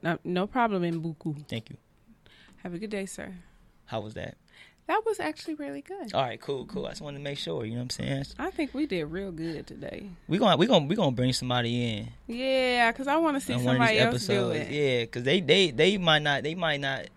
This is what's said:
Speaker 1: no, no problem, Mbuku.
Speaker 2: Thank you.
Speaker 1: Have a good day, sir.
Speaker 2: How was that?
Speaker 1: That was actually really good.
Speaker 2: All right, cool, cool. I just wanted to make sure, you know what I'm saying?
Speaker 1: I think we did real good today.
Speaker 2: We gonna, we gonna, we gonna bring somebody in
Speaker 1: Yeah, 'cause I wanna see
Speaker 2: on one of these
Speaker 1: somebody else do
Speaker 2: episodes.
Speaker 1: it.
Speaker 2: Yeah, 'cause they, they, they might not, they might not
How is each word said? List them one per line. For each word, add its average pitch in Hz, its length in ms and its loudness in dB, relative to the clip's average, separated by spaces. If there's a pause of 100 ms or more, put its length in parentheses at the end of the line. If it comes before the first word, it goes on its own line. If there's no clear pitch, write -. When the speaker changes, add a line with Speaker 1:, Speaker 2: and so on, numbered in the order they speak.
Speaker 1:
no, 165 200 -2
no 180 240 -2
problem, 214 360 0
Mbuku. 160 680 -4
Speaker 2:
Thank 113 220 -8
you. - 60 -16 (840)
Speaker 1:
Have 180 120 -8
a 170 40 -8
good 208 120 -8
day, 196 160 -6
sir. - 260 -12 (540)
Speaker 2:
How 113 140 -6
was 107 140 -8
that? - 220 -10 (500)
Speaker 1:
That 392 200 0
was 427 140 -2
actually 311 340 -6
really 285 260 -10
good. 359 320 -12
Speaker 2:
All 127 100 2
right, 120 160 -6
cool, 135 280 -6
cool. - 180 -8
I 120 60 -8
just - 100 -12
wanted 143 180 -10
to 143 60 -10
make 143 140 -8
sure, 156 260 -6
you 110 80 -8
know 117 60 -6
what 123 60 -4
I'm 127 60 -8
saying? 139 340 -4 (140)
Speaker 1:
I 320 120 -4
think 320 240 -4
we 285 100 -2
did 180 220 -2
real 185 260 -6
good 160 340 -6
today. - 440 -12 (180)
Speaker 2:
We 160 80 2
gonna, 196 220 6
we 180 80 6
gonna, 196 200 6
we 160 100 0
gonna 160 160 4
bring 127 200 2
somebody 123 500 0
in 113 260 -2 (180)
Speaker 1:
Yeah, 247 680 2
'cause 262 160 -6
I 285 80 4
wanna 311 240 2
see 254 140 -2
Speaker 2:
on 123 100 2
one 127 120 4
of 226 120 6
these 220 100 4
Speaker 1:
somebody - 0 - (180)
else 120 100 -4
do - 80 0
Speaker 2:
episodes. - 240 2
Speaker 1:
it. - 120 -6
Speaker 2:
Yeah, 135 360 2
'cause 127 160 -6
they, 147 180 4
they, 170 300 6
they 160 260 4
might 165 240 4
not, 143 220 2
they 156 120 -4
might 156 260 -2
not 135 260 -4 (100)